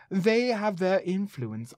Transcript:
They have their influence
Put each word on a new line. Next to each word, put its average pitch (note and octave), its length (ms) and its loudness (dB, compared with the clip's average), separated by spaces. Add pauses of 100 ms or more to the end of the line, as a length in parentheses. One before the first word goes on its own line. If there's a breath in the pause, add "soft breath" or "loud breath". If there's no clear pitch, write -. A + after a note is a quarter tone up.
(100)
They A3 380 2
have G#3+ 300 -2
their F#3 220 2
influence B2 760 -6